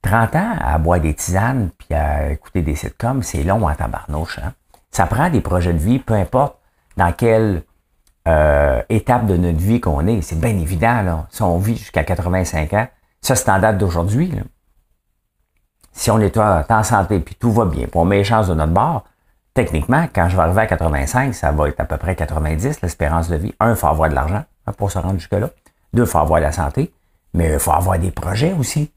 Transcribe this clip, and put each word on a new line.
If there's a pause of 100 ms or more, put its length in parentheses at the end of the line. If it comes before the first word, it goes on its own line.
Trente
ans
à
boire
des
tisanes
puis
à
écouter
des
sitcoms,
c'est
long
en
tabarnouche,
hein ? (380)
Ça
prend
des
projets
de
vie,
peu
importe (380)
dans
quelle, (640)
euh,
étape
de
notre
vie
qu'on
est.
C'est
bien
évident,
là.
Si
on
vit
jusqu'à
quatre-vingt-cinq
ans, (320)
ça,
c'est
en
date
d'aujourd'hui,
là. (1500)
Si
on
est
en,
en
santé
puis
tout
va
bien,
puis
on
met
les
chances
de
notre
bord, (500)
techniquement,
quand
je
vais
arriver
à
quatre-vingt-cinq,
ça
va
être
à
peu
près
quatre-vingt-dix,
l'espérance
de
vie.
Un,
faut
avoir
de
l'argent, (240)
hein,
pour
se
rendre
jusque-là. (420)
Deux,
faut
avoir
la
santé. (420)
Mais
il
faut
avoir
des
projets
aussi.